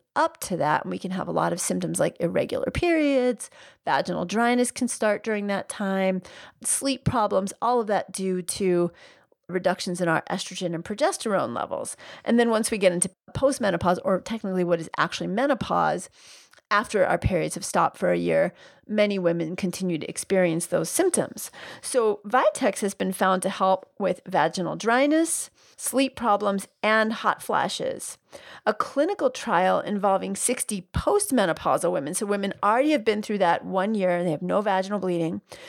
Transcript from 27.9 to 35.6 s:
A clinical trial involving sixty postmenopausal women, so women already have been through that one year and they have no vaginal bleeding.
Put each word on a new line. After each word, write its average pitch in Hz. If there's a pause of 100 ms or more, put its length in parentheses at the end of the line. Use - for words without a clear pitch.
A 214
clinical 294
trial 185
involving 190
sixty 214
postmenopausal 190
women, 151
so 214
women 202
already 247
have 240
been 214
through 208
that 170
one 190
year 185
and 175
they 180
have 185
no 180
vaginal 196
bleeding. 180 (280)